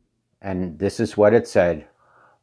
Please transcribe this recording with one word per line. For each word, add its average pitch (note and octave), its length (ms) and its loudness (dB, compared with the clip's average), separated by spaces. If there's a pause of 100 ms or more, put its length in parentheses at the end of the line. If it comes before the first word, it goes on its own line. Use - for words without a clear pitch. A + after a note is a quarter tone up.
(400)
and F#2 380 -8
this G2 220 -4
is G#2+ 180 -4
what G#2 160 6
it A#2 140 2
said, F2 400 0 (560)